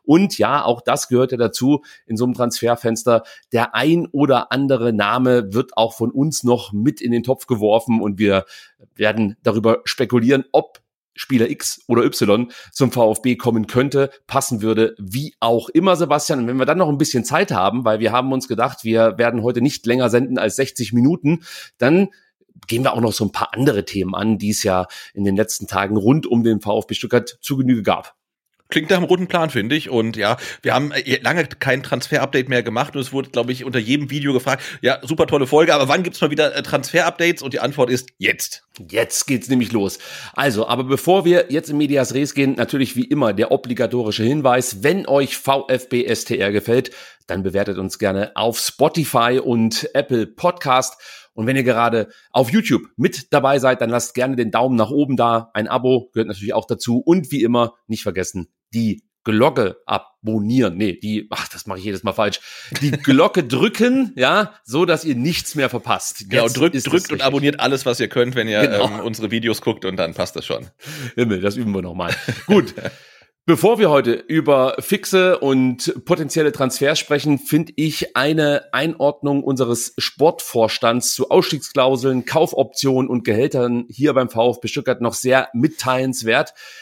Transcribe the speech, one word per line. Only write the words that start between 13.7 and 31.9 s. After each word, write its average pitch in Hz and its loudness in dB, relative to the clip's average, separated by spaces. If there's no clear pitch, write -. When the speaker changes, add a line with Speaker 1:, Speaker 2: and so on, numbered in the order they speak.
Speaker 1:
passen 127 -2
würde, 110 2
wie 104 -8
auch 117 0
immer, 180 4
Sebastian. 151 0
Und 117 -2
wenn 127 -2
wir 131 2
dann 156 0
noch 165 2
ein 147 0
bisschen 135 0
Zeit 175 0
haben, 107 0
weil 110 2
wir 110 0
haben 127 0
uns 131 -4
gedacht, 120 -4
wir 113 2
werden 117 0
heute 123 0
nicht - -2
länger 123 2
senden 120 2
als 101 -2
sechzig 127 -4
Minuten, 147 2
dann 170 4
gehen 117 -2
wir 131 2
auch 113 -2
noch 110 2
so 110 -2
ein 95 -2
paar - -4
andere 120 2
Themen 95 -4
an, 104 0
die 104 -2
es 104 -2
ja 92 0
in 101 -4
den 98 2
letzten - -2
Tagen 98 -2
rund 120 2
um 117 2
den 110 2
V 107 0
F - -6
B - -6
Stuttgart - -2
zu 139 -4
Genüge 127 2
gab. 92 -2
Speaker 2:
Klingt 156 -2
nach 190 4
einem 175 0
runden 180 2
Plan, 160 -2
finde 123 -2
ich. - -6
Und 113 0
ja, 110 0
wir - 0
haben, 147 0
äh, 131 -2
lange 156 0
kein 131 -2
Transfer-Update 131 -2